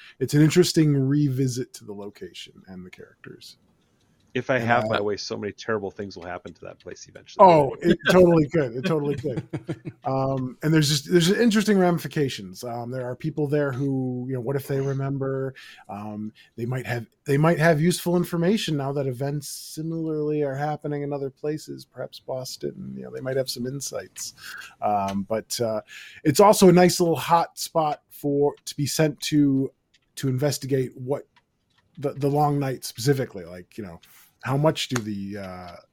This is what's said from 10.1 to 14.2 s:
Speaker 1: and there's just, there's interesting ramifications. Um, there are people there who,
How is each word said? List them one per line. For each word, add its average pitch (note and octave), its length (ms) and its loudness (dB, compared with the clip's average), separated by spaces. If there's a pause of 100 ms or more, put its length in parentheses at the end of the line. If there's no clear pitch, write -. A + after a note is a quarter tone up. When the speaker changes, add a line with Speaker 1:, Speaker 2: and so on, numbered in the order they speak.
Speaker 1:
and D#3 100 2
there's D3+ 160 4
just, D3+ 220 -2
there's F3 220 4
interesting G#3 480 4
ramifications. D3 840 0
Um, A#2+ 300 -8
there B2+ 180 -6
are B2 60 -8
people D3+ 320 -4
there C#3+ 240 0
who, B2+ 560 -4